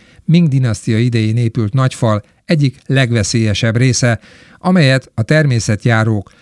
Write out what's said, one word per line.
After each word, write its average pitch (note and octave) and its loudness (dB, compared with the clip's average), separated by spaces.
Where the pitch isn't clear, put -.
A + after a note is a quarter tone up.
Ming E3+ 2
dinasztia B2 -2
idején A2+ 0
épült A2+ -2
nagyfal B2+ 0
egyik D3 0
legveszélyesebb A#2 0
része, A#2+ 0
amelyet D3+ 0
a - -6
természetjárók A2+ 0